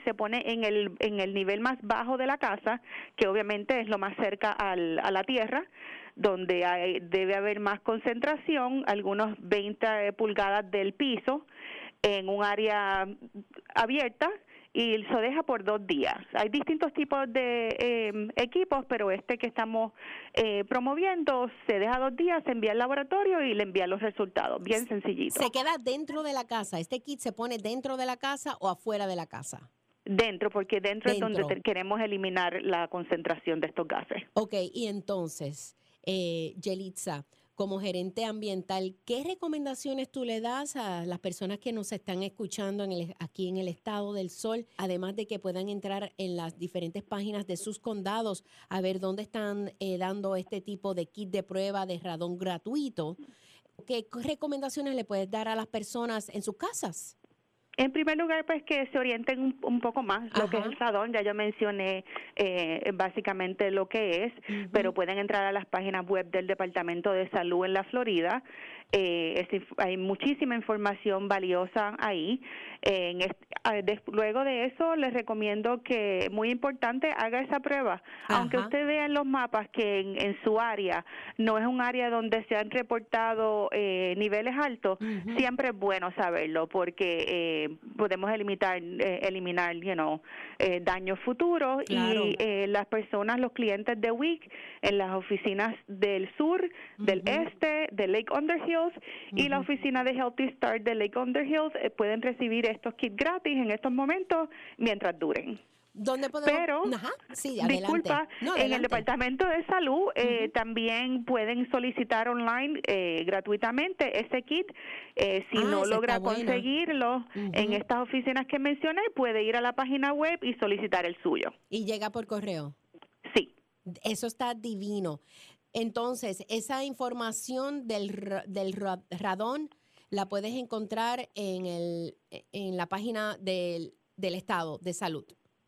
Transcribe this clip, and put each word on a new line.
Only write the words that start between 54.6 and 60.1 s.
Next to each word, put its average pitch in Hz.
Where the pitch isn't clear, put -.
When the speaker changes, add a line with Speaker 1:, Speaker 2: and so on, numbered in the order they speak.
Speaker 2:
le 233
puedes 196
dar 220
a 220
las 220
personas 220
en 208
sus 214
casas? -
Speaker 1:
En 262
primer 311
lugar, 320
pues, 320
que 277
se 285
orienten 254
un, 262
un 240
poco 240
más, 208